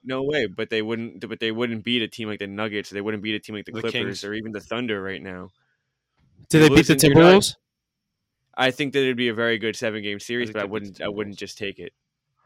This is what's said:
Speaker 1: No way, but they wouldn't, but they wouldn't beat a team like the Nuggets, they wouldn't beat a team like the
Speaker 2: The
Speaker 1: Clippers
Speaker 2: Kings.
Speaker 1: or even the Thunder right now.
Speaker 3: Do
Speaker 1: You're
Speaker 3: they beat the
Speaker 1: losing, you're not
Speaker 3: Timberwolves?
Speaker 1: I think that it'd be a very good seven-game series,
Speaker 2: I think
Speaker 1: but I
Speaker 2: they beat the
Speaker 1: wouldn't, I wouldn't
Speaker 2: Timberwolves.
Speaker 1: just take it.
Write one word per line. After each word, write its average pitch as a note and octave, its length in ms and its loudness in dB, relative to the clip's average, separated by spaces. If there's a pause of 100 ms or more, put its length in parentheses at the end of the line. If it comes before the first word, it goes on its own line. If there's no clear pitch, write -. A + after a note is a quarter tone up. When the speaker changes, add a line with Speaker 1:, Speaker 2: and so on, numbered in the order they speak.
Speaker 1:
No C3 200 -6
way, C#3+ 220 0
but G#2+ 220 -8
they A2 140 -2
wouldn't, A2+ 440 -6
but G#2+ 140 -10
they A2+ 120 -2
wouldn't A2+ 320 -4
beat A#2+ 180 0
a G#2 60 -4
team G#2+ 200 -10
like G#2 120 -8
the G2+ 80 -6
Nuggets, G#2 420 -6
they G2+ 100 -8
wouldn't G#2 220 -6
beat G#2+ 140 -4
a - 40 -10
team G#2+ 140 -12
like G2+ 100 -10
the - 80 -14
Speaker 2:
The A2 80 -8
Speaker 1:
Clippers A2+ 120 -4 (280)
Speaker 2:
Kings. G2+ 40 -12
Speaker 1:
or G#2 100 -8
even A2 180 -10
the G2+ 80 -10
Thunder A2+ 420 -6
right F#2+ 200 -10
now. F#2 260 -14 (1040)
Speaker 3:
Do D#3+ 80 6
Speaker 1:
You're D#3 100 10
Speaker 3:
they C#3 60 6
beat D3 120 6
the D#3+ 80 4
Speaker 1:
losing, C#3+ 180 6
you're D#3+ 100 10
not F3+ 180 12
Speaker 3:
Timberwolves? - 160 -2 (960)
Speaker 1:
I C3 200 2
think C#3 200 -4
that C#3 80 0
it'd C3 160 2
be B2 120 0
a A2 60 -2
very A#2 220 0
good G#2+ 200 -4
seven-game G#2 440 -6
series, A#2+ 300 -6
Speaker 2:
I - 20 -12
think - 20 -12
Speaker 1:
but G#2+ 40 -4
I G2+ 60 -2
Speaker 2:
they - 20 -4
beat - 20 -14
the G2 40 -10
Speaker 1:
wouldn't, G2+ 280 -10
I F#2+ 80 -6
wouldn't G#2 280 -8
Speaker 2:
Timberwolves. - 20 -18
Speaker 1:
just G2 180 -12
take G2 220 -10
it. F2 160 -16 (520)